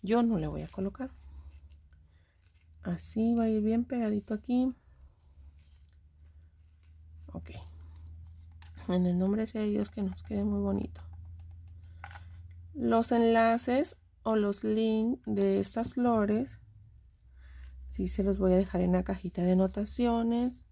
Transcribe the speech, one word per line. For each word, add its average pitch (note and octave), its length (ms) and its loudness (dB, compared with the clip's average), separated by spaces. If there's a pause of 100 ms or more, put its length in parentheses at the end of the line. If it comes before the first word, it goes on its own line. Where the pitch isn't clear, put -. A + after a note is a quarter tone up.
Yo A3+ 220 2
no A3+ 160 2
le D#3 80 0
voy D3+ 160 -4
a D#3 60 -8
colocar. G3 440 -6 (1700)
Así A3 520 -2
va A#3 100 2
a A3+ 40 2
ir G#3+ 140 2
bien A3+ 220 2
pegadito G#3+ 500 -2
aquí. B3 400 0 (2500)
Ok. - 180 -14 (1400)
En F3+ 180 2
el F3 100 2
nombre G3+ 300 2
sea A3 140 -6
de G#3+ 80 0
Dios G#3 220 0
que G#3 120 -6
nos F#3+ 220 -6
quede G3+ 180 -2
muy G#3 160 0
bonito. G3+ 420 -2 (1700)
Los A#3 380 2
enlaces A#3 840 4 (280)
o A3 100 2
los G#3 300 0
links A3 600 2
de G3 360 2
estas A3+ 300 -4
flores, A#3 680 2 (1300)
sí F#3 220 -2
se F#3+ 160 0
los G3 140 2
voy F#3+ 140 6
a F3+ 40 8
dejar F#3 240 2
en F3+ 120 4
la F3+ 120 2
cajita F#3 380 -4
de F3+ 100 4
anotaciones A#3 1200 0